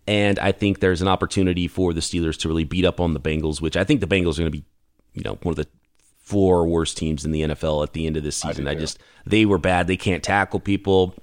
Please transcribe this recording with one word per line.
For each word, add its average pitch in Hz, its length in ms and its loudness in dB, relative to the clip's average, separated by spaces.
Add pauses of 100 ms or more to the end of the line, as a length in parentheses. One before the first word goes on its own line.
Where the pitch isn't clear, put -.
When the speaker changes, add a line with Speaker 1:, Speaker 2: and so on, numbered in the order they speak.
Speaker 1:
and 104 320 2
I 98 140 0
think 98 260 0
there's 92 220 2
an 95 80 2
opportunity 90 580 0
for 90 260 0
the 80 60 -2
Steelers 80 400 -2
to - 80 -4
really 82 160 0
beat 87 220 0
up 87 160 2
on 85 120 2
the 73 60 -4
Bengals, 78 400 -2
which 78 160 -2
I 87 80 2
think 139 160 2
the 92 80 -4
Bengals 87 300 2
are 85 60 0
gonna 78 80 -2
be, 73 120 -8 (500)
you - 100 -10
know, 50 200 -8
one 87 80 0
of - 60 -4
the 78 100 -4 (520)
four 92 480 4
worst 82 300 0
teams 78 260 -4
in 80 80 -4
the 78 120 -2
N 78 80 -2
F 76 120 -8
L 76 200 0
at 76 100 -8
the 80 140 -4
end 78 100 -4
of 76 60 -6
this 73 200 -6
Speaker 2:
I 78 40 -6
do 82 60 -4
Speaker 1:
season. 73 140 -6
I 71 60 -2
Speaker 2:
too. 78 60 -6
Speaker 1:
just, 78 180 -8 (300)
they 110 180 4
were 101 140 4
bad. 90 260 2
They 92 100 0
can't 90 280 -2
tackle 98 360 0
people. 95 640 0